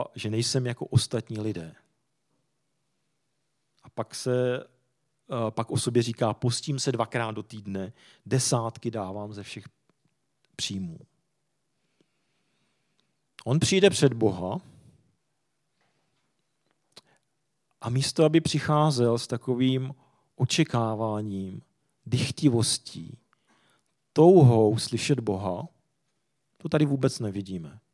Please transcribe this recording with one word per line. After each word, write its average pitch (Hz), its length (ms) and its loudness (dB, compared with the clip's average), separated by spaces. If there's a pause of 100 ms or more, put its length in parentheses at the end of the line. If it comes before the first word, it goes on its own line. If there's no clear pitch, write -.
(160)
že 110 140 -8
nejsem 117 360 -2
jako 123 200 -6
ostatní - 540 -4
lidé.“ 90 360 -8 (2000)
A - 60 -20
pak - 260 -10
se, 127 520 -2 (640)
a, 113 220 -4
pak 110 200 -6
o 131 60 -4
sobě 117 260 2
říká: 113 300 -2
„Postím 127 460 -4
se 139 120 -2
dvakrát 113 400 -4
do 107 120 -10
týdne, 98 500 -10 (320)
desátky 120 680 -2
dávám 104 420 -8
ze 104 100 -14
všech - 220 -16 (880)
příjmů.“ 92 440 -8 (2500)
On 131 140 0
přijde 190 300 4
před 131 240 4
Boha 104 480 0 (3250)
a 117 80 -6
místo, 135 360 2
aby 156 160 4
přicházel 147 760 2
s - 100 -8
takovým 131 680 -2 (400)
očekáváním, 107 1300 -2 (440)
dychtivostí, 117 1120 -2 (960)
touhou 123 640 8
slyšet - 420 -2
Boha, 101 480 -4 (920)
to 160 120 -12
tady 151 160 2
vůbec 139 340 0
nevidíme. 95 600 -8 (140)